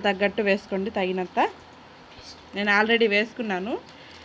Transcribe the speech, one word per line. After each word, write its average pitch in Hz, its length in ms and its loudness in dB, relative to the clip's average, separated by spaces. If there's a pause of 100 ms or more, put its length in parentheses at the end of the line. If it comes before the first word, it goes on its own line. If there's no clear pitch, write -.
తగ్గట్టు 202 380 0
వేసుకోండి, 196 480 0
తగినంత. 190 600 -2 (1040)
నేను 202 180 -2
already 220 380 4
వేసుకున్నాను, 214 680 -2 (440)